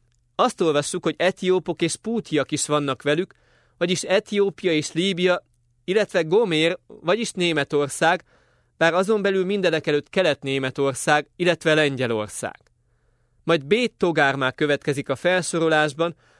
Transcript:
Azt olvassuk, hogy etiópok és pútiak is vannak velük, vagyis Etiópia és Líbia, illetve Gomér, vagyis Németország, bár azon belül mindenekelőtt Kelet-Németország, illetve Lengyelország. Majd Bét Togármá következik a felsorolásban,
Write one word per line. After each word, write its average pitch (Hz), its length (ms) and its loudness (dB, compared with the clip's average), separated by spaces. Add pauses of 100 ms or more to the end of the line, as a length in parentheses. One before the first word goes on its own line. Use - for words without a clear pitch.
(340)
Azt 233 260 0
olvassuk, 156 440 0
hogy 160 140 -2
etiópok 185 640 0
és 165 140 -2
pútiak 185 540 -4
is 151 160 -4
vannak 147 360 -2
velük, 156 320 -2 (440)
vagyis 175 240 -2
Etiópia 196 720 0
és 151 200 -2
Líbia, 180 540 -2 (380)
illetve 190 380 0
Gomér, 170 640 2
vagyis 208 440 -4
Németország, 160 920 0 (520)
bár 165 180 2
azon 196 280 0
belül 190 220 0
mindenekelőtt 165 640 0
Kelet-Németország, 139 1300 0
illetve 170 380 2
Lengyelország. 123 880 -2 (840)
Majd 165 200 0
Bét 220 320 0
Togármá 139 540 2
következik 143 580 -2
a 131 80 -2
felsorolásban, 160 1000 0 (240)